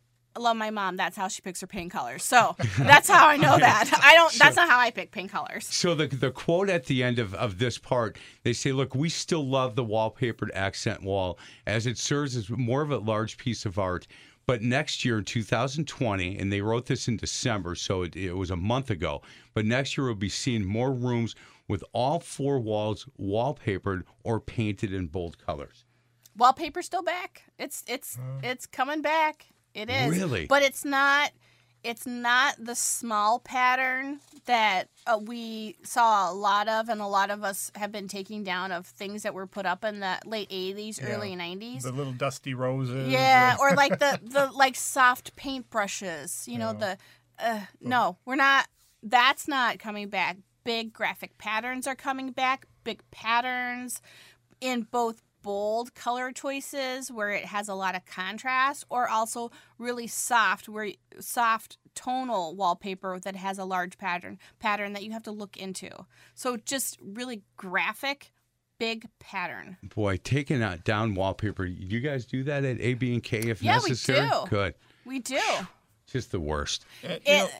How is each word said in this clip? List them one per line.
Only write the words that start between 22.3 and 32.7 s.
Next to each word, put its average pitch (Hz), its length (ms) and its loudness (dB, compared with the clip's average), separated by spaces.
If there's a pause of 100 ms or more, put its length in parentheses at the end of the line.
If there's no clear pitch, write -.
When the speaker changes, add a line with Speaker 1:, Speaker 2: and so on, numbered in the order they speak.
Speaker 2:
walls 107 480 -2 (140)
wallpapered 101 800 -2 (220)
or 113 160 0
painted 104 540 -4
in 92 140 -4
bold 85 300 -8
colors. - 480 -10 (500)
Speaker 1:
Wallpaper's 285 520 2
still 349 160 -4
back. 359 400 -6 (160)
It's, - 280 -10
it's, - 280 -10
Speaker 3:
Hmm. 131 280 -10
Speaker 1:
it's 247 220 -8
coming 294 380 -4
back. 311 420 0 (280)
It 214 160 -8
is. 254 220 0
Speaker 2:
Really? 151 340 0
Speaker 1:
But 277 160 6
it's 269 240 0
not, 277 460 2 (520)
it's 226 220 -8
not 247 540 2
the 233 160 -8